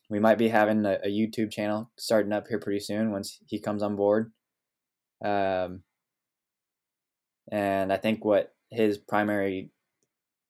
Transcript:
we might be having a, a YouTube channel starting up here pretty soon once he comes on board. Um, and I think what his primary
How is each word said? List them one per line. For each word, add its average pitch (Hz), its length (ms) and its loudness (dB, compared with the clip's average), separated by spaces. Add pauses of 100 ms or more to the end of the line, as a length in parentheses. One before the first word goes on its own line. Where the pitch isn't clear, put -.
(100)
we 104 100 -2
might 107 180 6
be 113 100 4
having 107 380 2
a, 95 180 0
a 101 40 -2
YouTube 107 440 -2
channel 107 460 -6
starting 107 340 0
up 104 160 -4
here 113 120 -4
pretty 101 200 -4
soon 107 320 -2
once 98 340 -8
he 104 140 -8
comes 104 220 -4
on 104 140 -2
board. 104 360 2 (920)
Um, 95 600 -2 (1700)
and 98 420 0
I 98 40 2
think 110 280 0
what 101 300 2 (160)
his 107 280 2
primary 101 760 -2 (760)